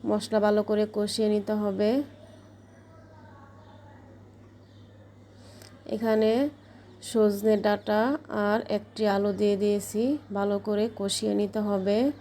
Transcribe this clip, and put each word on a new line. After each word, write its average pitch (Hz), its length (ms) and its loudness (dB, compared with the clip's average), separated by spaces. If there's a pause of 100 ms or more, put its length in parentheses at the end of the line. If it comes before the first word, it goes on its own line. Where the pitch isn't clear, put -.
মশলা 208 340 0
ভালো 208 240 4
করে 214 200 0 (100)
কষিয়ে 214 360 -2
নিতে 208 240 0
হবে। 208 360 0 (4000)
এখানে 220 460 2 (720)
সজনে 214 560 2
ডাঁটা 208 440 0 (280)
আর 208 300 0 (100)
একটি 208 380 -4
আলু 202 260 2
দিয়ে 202 240 2
দিয়েছি, 208 600 0 (160)
ভালো 202 260 -2
করে 214 360 -2
কষিয়ে 202 380 -2
নিতে 208 260 0
হবে। 208 600 0